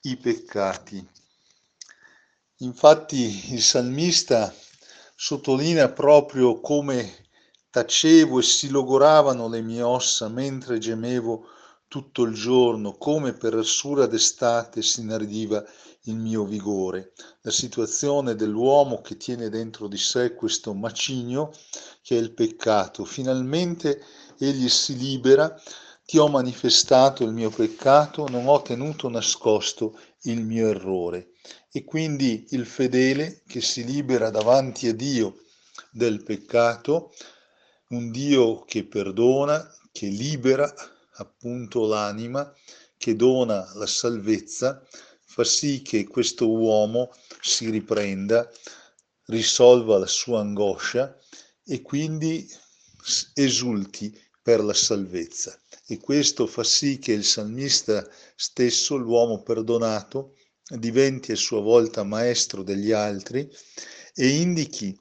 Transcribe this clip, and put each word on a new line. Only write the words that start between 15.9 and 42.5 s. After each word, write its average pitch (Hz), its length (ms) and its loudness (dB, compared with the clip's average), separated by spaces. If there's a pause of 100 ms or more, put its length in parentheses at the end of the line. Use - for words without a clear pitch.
il 110 120 -8
mio 110 280 -2
vigore. 95 680 -4 (280)
La 110 100 -8
situazione 127 840 -2
dell'uomo 120 680 2
che - 140 -14
tiene 120 340 -8
dentro 110 380 -8
di 98 100 -10
sé 123 360 -2
questo 110 400 -6
macigno 123 800 -6 (480)
che 123 160 0
è - 20 4
il 117 140 -4
peccato. - 720 0
Finalmente 143 1000 -4 (340)
egli 135 300 0
si 127 300 0
libera: 135 580 4 (500)
"Ti - 120 2
ho 151 100 6
manifestato 127 960 4
il 110 80 -2
mio 113 180 -2
peccato, 139 800 2
non 123 200 -4
ho 143 140 4
tenuto 139 460 -8
nascosto 110 880 -2 (260)
il 117 180 -4
mio 113 260 0
errore." 92 640 -4 (400)
E 139 140 -10
quindi 139 640 -2
il 123 160 -4
fedele 131 840 0
che 123 140 -10
si - 240 -6
libera 127 440 0
davanti 120 580 2
a 113 60 0
Dio 117 500 -4 (480)
del 110 320 -2
peccato, 117 880 -2 (760)
un 120 220 -8
Dio 127 520 2
che 104 220 -6
perdona, 127 840 0 (220)
che - 160 -10
libera 131 680 0 (460)
appunto 120 640 -6
l'anima, 107 680 -4 (440)